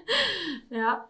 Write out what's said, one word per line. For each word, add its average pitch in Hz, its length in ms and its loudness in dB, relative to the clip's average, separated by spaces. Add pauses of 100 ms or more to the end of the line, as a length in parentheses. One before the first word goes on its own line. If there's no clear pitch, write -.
(640)
Ja. 226 320 0 (140)